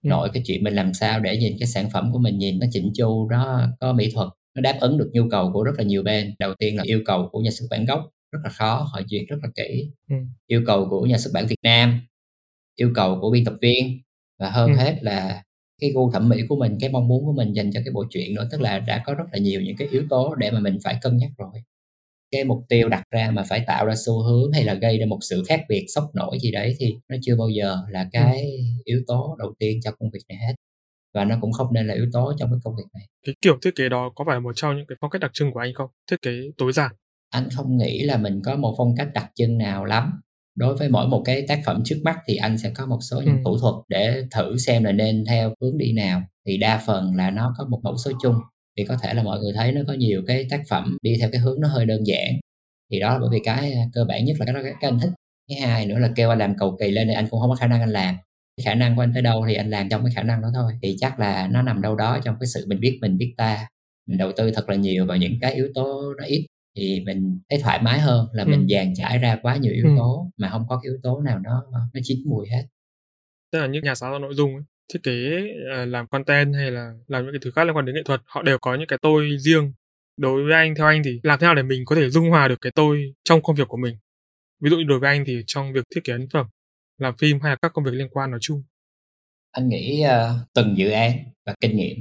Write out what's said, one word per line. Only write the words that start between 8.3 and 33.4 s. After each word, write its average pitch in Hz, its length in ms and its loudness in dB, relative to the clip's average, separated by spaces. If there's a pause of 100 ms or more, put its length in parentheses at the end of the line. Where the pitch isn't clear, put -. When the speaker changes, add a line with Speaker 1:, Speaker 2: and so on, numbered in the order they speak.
Speaker 2:
rất 151 100 -6
là 107 60 -6
khó, 117 440 -2
họ 101 140 -8
duyệt 104 220 -4
rất 147 140 -6
là 120 120 -6
kỹ. 127 360 -6 (180)
Speaker 1:
Ừ. 139 60 -2 (320)
Speaker 2:
Yêu 117 200 2
cầu 98 220 2
của 95 160 -2
nhà 123 120 4
xuất - 160 -2
bản 95 140 -2
Việt - 160 -4
Nam, 120 380 6 (760)
yêu 120 200 2
cầu 95 260 2
của 107 100 0
biên 120 140 4
tập 101 160 -2
viên 127 400 2 (380)
và 95 100 -4
hơn 120 240 4
Speaker 1:
Ừ. 135 40 6
Speaker 2:
hết 143 240 2
là 95 420 -4 (380)
cái 143 140 0
gu 127 160 2
thẩm 113 180 4
mỹ 120 80 4 (120)
của 147 60 0
mình, 110 260 0
cái 131 80 -2
mong 123 180 0
muốn 131 180 2
của 151 80 0
mình 110 200 0
dành 101 200 -2
cho 117 120 -4
cái - 80 -6
bộ 101 160 -4
truyện 90 260 -6
nữa. 104 160 -4
Tức 151 100 -4
là 101 180 0
đã 113 260 -4
có 143 100 -4
rất 170 80 -6 (100)
là 202 60 -4
nhiều 196 220 0
những - 160 -6
cái 143 140 -4
yếu 135 180 0
tố 139 260 0
để 110 160 -2
mà 113 80 0
mình 98 240 0
phải - 180 -4
cân 123 160 2
nhắc 123 200 0
rồi. 95 140 -12 (800)
Cái 135 140 -2
mục 120 240 -2
tiêu 117 200 4
đặt 95 220 0
ra 113 200 0
mà 107 180 -2
phải 113 180 -2
tạo 80 180 0
ra 110 80 0 (120)
xu 113 180 0
hướng 120 300 2
hay 151 100 2
là 104 100 0
gây 110 260 0
ra 110 60 0
một 104 160 -2
sự 92 260 -2
khác 156 220 0
biệt, 98 160 0 (100)
sốc 147 100 0 (100)
nổi 151 260 -4
gì 117 100 -2
đấy 107 280 -2
thì 113 160 -2 (140)
nó 131 120 -6
chưa 120 160 2
bao 113 120 0
giờ 101 280 -2 (120)
là 92 120 -6
Speaker 1:
Ừ. 92 120 -4
Speaker 2:
cái 127 380 2 (340)
yếu 123 220 0
tố 123 320 -4
đầu 107 200 -8
tiên 110 240 -2
cho - 160 -6
công 113 120 -4
việc 104 180 -14
này 92 80 -14 (100)
hết. 127 80 -4 (580)
Và 101 120 -2
nó 113 160 0
cũng 113 100 -2
không 123 220 -2
nên 113 140 2
là 107 60 -4
yếu 117 200 0
tố 131 260 0
trong 120 120 -2
cái 123 120 0
công 110 140 -8
việc 98 160 -14
này. 98 100 -16 (220)
Speaker 1:
Cái 139 160 -6